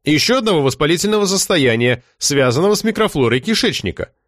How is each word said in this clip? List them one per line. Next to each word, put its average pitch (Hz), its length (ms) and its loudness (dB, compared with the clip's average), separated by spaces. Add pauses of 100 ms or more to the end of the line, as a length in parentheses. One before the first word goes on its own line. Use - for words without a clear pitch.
и - 80 0
ещё 233 280 2
одного 214 220 0
воспалительного 175 640 0
состояния, 127 800 0 (140)
связанного 139 580 0
с - 80 -6
микрофлорой 151 560 0
кишечника. 180 720 -4 (160)